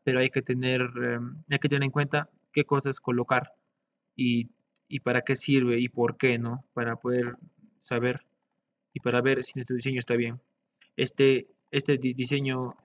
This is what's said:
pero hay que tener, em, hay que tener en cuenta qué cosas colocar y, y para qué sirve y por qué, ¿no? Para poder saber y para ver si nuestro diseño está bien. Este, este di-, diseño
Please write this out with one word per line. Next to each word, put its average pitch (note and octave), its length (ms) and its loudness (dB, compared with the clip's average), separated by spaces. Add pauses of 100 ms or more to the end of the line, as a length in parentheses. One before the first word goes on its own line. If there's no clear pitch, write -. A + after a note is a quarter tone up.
pero B2+ 160 2
hay C3 100 2
que C3 120 -2
tener, B2+ 380 0
em, B2 680 -4
hay C#3+ 80 0
que D3 100 0
tener C#3 140 0
en C3+ 80 0
cuenta D3 400 -2 (220)
qué D3 120 2
cosas C#3 360 -2
colocar B2 520 0 (600)
y, A#2+ 340 0 (380)
y C#3 140 -8
para B2 220 0
qué C3+ 120 0
sirve B2 460 2
y B2 80 0
por A#2 280 0
qué, B2 220 2
¿no? A#2+ 340 -6
Para A#2 240 -4
poder B2 400 -2 (440)
saber B2 440 -2 (680)
y - 80 -10
para B2 200 0
ver C3 240 2
si - 120 -16
nuestro B2+ 180 -6
diseño B2+ 240 -2
está A#2+ 160 -2
bien. A#2+ 260 -2 (560)
Este, C3+ 520 2 (240)
este C#3+ 260 0
di-, B2+ 160 -2
diseño C3 560 -2 (140)